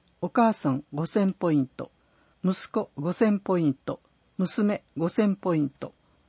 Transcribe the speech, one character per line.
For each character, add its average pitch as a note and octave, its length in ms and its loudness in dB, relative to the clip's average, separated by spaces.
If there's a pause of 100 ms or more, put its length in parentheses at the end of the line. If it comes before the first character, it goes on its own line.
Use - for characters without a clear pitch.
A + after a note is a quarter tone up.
(200)
お F3+ 80 -4
母 A3+ 240 4
さ - 180 -2
ん C3+ 220 -2
五 D#3 140 -2
千 G3 260 0
ポ F3 180 -2
イ D3 100 4
ン C3 60 0
ト、 - 240 -14 (540)
息 F#3 260 -2
子 G#3+ 260 -4
五 D#3 160 -4
千 G#3 260 2
ポ F#3 200 0
イ D#3 120 2
ン C3+ 40 0
ト、 - 260 -10 (380)
娘 G#3 440 -2 (140)
五 E3 120 0
千 G3+ 280 2
ポ F3+ 180 0
イ D3+ 80 2
ン C#3 80 -2
ト、 - 220 -12 (360)